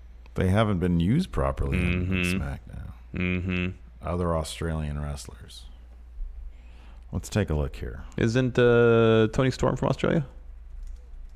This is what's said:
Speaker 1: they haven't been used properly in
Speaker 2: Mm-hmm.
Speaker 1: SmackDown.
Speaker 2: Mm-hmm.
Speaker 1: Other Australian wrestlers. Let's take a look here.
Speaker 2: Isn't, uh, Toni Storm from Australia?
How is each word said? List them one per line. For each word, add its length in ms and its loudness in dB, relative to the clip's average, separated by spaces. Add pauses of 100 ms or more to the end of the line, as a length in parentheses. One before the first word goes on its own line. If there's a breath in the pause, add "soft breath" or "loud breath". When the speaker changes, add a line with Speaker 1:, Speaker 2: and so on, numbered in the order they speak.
(340)
Speaker 1:
they 140 0
haven't 300 2
been 220 2
used 320 0
properly 460 0
in 280 0
Speaker 2:
Mm-hmm. 360 0
Speaker 1:
SmackDown. 500 -10 (220)
Speaker 2:
Mm-hmm. 520 -2 (400)
Speaker 1:
Other 300 0
Australian 680 -4
wrestlers. 600 -12 (1500 soft breath)
Let's 200 -6
take 200 0
a 40 0
look 220 -2
here. 280 -10 (140)
Speaker 2:
Isn't, 400 2
uh, 760 6
Toni 180 2
Storm 260 2
from 120 0
Australia? 380 2 (1080)